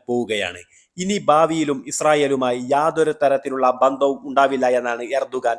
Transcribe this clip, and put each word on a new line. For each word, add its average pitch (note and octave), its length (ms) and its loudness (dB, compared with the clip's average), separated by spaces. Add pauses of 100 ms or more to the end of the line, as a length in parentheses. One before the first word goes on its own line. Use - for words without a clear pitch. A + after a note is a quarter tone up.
പോവുകയാണ്. G#2 500 -4 (400)
ഇനി F#3+ 200 -2
ഭാവിയിലും D3+ 720 2
ഇസ്രായേലുമായി C#3 720 0 (120)
യാതൊരു D#3 380 2
തരത്തിലുള്ള C3+ 720 0
ബന്ധവും C3+ 460 0
ഉണ്ടാവില്ല C3+ 400 2
എന്നാണ് B2 360 0
എർദുഗാൻ B2 560 -2